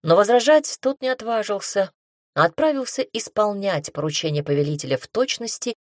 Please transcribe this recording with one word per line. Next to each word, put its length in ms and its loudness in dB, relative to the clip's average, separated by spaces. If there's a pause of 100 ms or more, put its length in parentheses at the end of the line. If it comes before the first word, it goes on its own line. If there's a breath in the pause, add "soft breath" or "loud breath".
Но 140 4
возражать 640 4
тот 200 -2
не 80 -2
отважился, 800 -2 (420)
а 120 4
отправился 580 -2
исполнять 880 -4
поручение 500 -2
повелителя 540 -2
в 100 -10
точности 760 -4